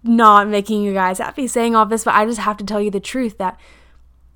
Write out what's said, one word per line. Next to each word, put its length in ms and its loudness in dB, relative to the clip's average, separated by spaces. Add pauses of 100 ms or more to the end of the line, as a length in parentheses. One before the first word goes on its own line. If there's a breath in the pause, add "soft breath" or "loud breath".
not 440 6
making 340 -2
you 100 -4
guys 280 -2
happy 260 -6
saying 300 -2
all 100 6
this, 180 -4
but 120 0
I 100 4
just 140 -6
have 180 -4
to 80 -12
tell 160 -4
you 80 -2
the 100 -6
truth 380 -8
that 220 -8 (760 soft breath)